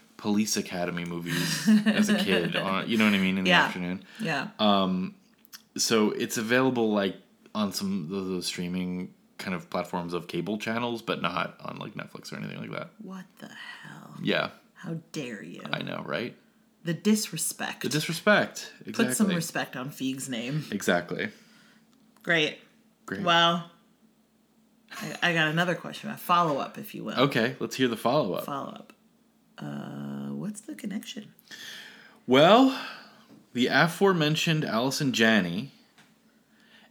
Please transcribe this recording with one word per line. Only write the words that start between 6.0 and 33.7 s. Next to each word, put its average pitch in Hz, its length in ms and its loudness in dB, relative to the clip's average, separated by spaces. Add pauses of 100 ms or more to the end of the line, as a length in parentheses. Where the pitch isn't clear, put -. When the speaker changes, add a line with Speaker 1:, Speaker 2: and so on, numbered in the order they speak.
Speaker 1:
it's - 280 -4
available, 120 540 2
like, 98 240 0 (380)
on 104 180 0
some 95 400 -4
of 95 160 -4
the 90 140 -4
streaming 90 680 -4 (260)
kind 95 160 -6
of 82 140 -8
platforms 87 460 -4
of 82 140 -6
cable 87 280 -2
channels, 113 460 -4
but - 180 -4
not - 420 -2
on, - 140 -10
like, 50 180 -10
Netflix - 380 -14
or - 40 -8
anything 50 240 -8
like 110 120 -10
that. - 160 -8 (140)
Speaker 2:
What 185 240 -14 (140)
the - 80 -16
hell? - 760 -16
Speaker 1:
Yeah. 87 260 0 (280)
Speaker 2:
How 165 200 -8 (160)
dare 123 300 -8
you? 82 180 -14 (100)
Speaker 1:
I - 120 -2
know, 50 240 -6
right? 95 280 -4 (500)
Speaker 2:
The 165 100 0
disrespect. - 880 -2
Speaker 1:
The - 80 -4
disrespect. 160 840 0 (140)
Exactly. 220 200 0
Speaker 2:
Put - 100 0
some 214 120 4
respect 160 480 -2
on 131 140 -8
Feig's 135 400 -4
name. 127 400 -4
Speaker 1:
Exactly. 90 580 -2 (960)
Speaker 2:
Great. 160 360 0 (460)
Speaker 1:
Great. 190 180 -6
Speaker 2:
Well, 170 480 4 (1200)
I, - 380 -2
I 165 40 0
got 160 140 2
another 170 260 0
question, 147 340 -10
a 139 80 -10
follow-up, 165 600 0
if - 160 -14
you - 100 -10
will. - 140 -4
Speaker 1:
Okay, 131 420 4
let's 113 160 -4
hear 131 120 2
the 113 80 -2
follow-up. 107 500 0
Speaker 2:
Follow-up. - 460 -10 (680)
Uh, 139 760 -8
what's 190 260 -8
the 311 140 -12
connection? - 580 -10 (960)
Speaker 1:
Well, 196 520 8 (760)
the 123 140 2
aforementioned 160 960 4